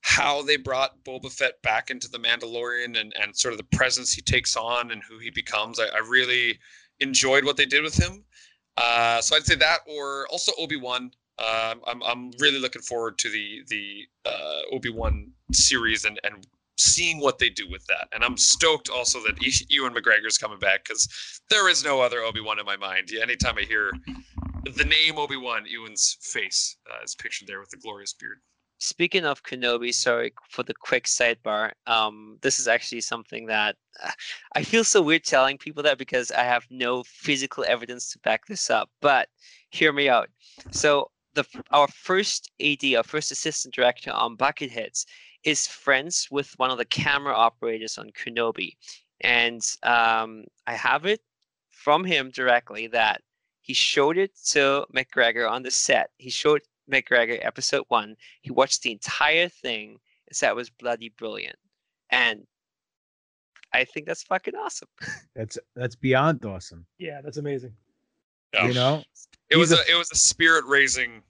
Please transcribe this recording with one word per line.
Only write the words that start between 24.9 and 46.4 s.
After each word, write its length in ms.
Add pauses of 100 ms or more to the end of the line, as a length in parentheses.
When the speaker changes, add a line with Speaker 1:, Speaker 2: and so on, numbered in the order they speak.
Speaker 1:
Obi-Wan, 480
Ewan's 560
face, 560 (120)
uh, 140
is 100
pictured 340
there 120
with 100
the 60
glorious 380
beard. 240 (400)
Speaker 2:
Speaking 480
of 160
Kenobi, 500
sorry 400 (160)
for 140
the 120
quick 300
sidebar. 680 (140)
Um, 540
this 180
is 80
actually 360
something 440
that, 300 (260)
uh, 80 (440)
I 100
feel 200
so 180
weird 220
telling 340
people 240
that 160
because 340
I 120
have 260
no 360
physical 640
evidence 440
to 80
back 260
this 240
up, 180 (140)
but 260 (400)
hear 240
me 160
out. 220 (420)
So 380 (240)
the 80 (120)
f-, 160
our 180
first 640 (100)
A 160
D, 200
our 60
first 280
assistant 440
director 360
on 280
Bucketheads, 680 (400)
is 220
friends 640
with 280